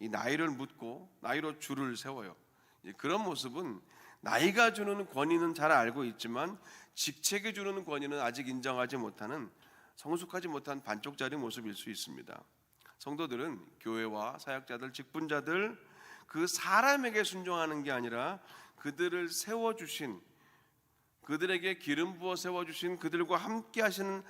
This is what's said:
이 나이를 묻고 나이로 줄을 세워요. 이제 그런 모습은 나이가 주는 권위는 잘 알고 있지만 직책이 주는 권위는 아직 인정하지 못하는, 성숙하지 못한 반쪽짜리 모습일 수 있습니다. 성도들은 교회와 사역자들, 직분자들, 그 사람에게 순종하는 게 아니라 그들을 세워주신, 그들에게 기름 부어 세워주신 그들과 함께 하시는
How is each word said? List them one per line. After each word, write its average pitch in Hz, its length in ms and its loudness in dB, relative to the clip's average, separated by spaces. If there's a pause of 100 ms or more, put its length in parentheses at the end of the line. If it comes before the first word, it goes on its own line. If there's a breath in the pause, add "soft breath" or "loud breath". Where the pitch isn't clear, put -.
이 113 80 -4
나이를 147 400 2
묻고 131 640 -6 (100)
나이로 151 380 -2
줄을 135 380 -2
세워요. 113 380 -10 (480 soft breath)
이제 90 140 -12
그런 180 260 0
모습은 135 580 -4 (400 loud breath)
나이가 202 520 6
주는 202 360 0
권위는 165 460 4
잘 151 160 4
알고 127 340 6
있지만 120 540 -4 (360 loud breath)
직책이 202 600 -2
주는 196 300 -2
권위는 143 360 -2
아직 123 280 0
인정하지 127 480 0
못하는, 113 540 -4 (460 loud breath)
성숙하지 175 520 -4
못한 139 340 -4
반쪽짜리 143 540 -4
모습일 113 380 -4
수 - 160 -10
있습니다. - 520 -10 (560 loud breath)
성도들은 139 640 -4 (160)
교회와 113 580 -2
사역자들, 131 540 -6
직분자들, 156 840 0 (480 loud breath)
그 165 200 2
사람에게 220 800 6
순종하는 175 580 0
게 143 80 -2
아니라 123 500 0 (360 loud breath)
그들을 170 520 0
세워주신, 220 920 -2 (1040 soft breath)
그들에게 180 560 0
기름 170 400 0
부어 180 160 -2
세워주신 175 640 -2
그들과 170 380 2
함께 220 460 0
하시는 196 480 2